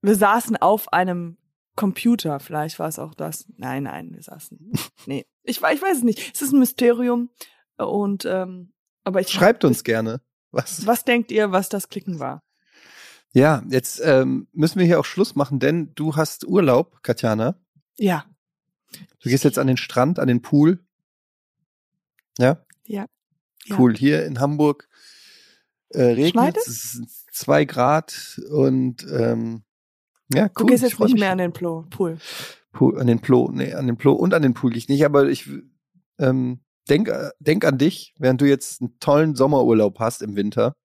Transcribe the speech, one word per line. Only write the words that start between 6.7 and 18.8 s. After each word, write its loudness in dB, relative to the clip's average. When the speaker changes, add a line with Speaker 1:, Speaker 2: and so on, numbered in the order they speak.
Speaker 1:
und, -4
ähm, -6
aber -2
ich -6
Speaker 2:
Schreibt 2
uns 4
Speaker 1:
das -12
Speaker 2:
gerne, -2
was -6
Speaker 1:
Was 0
denkt 0
ihr, 0
was 0
das -6
Klicken -10
war? -12
Speaker 2:
Ja, 4
jetzt, -4
ähm, 2
müssen 0
wir 4
hier 4
auch -2
Schluss -4
machen, -2
denn -2
du -4
hast -4
Urlaub, 2
Katjana. -2
Speaker 1:
Ja. -2